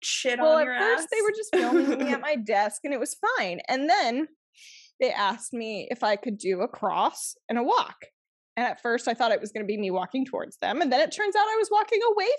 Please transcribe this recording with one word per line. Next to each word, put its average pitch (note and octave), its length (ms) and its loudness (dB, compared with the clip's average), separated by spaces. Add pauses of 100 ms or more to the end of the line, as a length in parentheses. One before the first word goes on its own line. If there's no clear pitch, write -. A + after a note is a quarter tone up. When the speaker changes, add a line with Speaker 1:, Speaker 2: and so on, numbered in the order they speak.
Speaker 1:
shit - 340 -2
Speaker 2:
Well, D#4 200 6
Speaker 1:
on D#4 40 4
Speaker 2:
at D4 40 4
Speaker 1:
your B3+ 120 -4
Speaker 2:
first, G#4 260 2
Speaker 1:
ass? D#4+ 120 -10
Speaker 2:
they A4 60 2
were G#4 100 2
just G#4+ 240 -4
filming C#4 500 4
me B3 60 0
at C#4 100 0
Speaker 1:
<laughs> - 0 -
Speaker 2:
my D4+ 140 0
desk, G#3+ 480 0
and C#4+ 100 -4
it B3+ 60 -2
was D4+ 160 -4 (220)
fine. F3+ 320 -4
And C4+ 200 0
then D#4 380 2 (720)
they B3+ 140 0
asked G#3 400 -2
me A3 360 -6
if A#3+ 140 -4
I G#3+ 140 2
could G#3 200 -6
do F#3 220 -2
a G#3+ 80 0
cross G3 720 -2 (100)
and A#3 100 -2
a A#3+ 60 0
walk. G#4+ 320 0 (640)
And A#3+ 100 0
at F#3+ 140 -6
first, A#3+ 260 -2
I A#3 60 0
thought A3+ 180 2
it G3 80 2
was G#3 140 -10
gonna G#3+ 120 -6
be G#3 120 -2
me G3+ 140 -2
walking F#3 340 -2
towards - 320 -8
them. G#3 240 -2
And C#4+ 100 2
then B3 80 2
it D#4 140 0
turns G#4 240 0
out G#4 100 6
I A4 80 -2
was A4 160 0
walking G#4 300 2 (100)
away G#4 160 2 (120)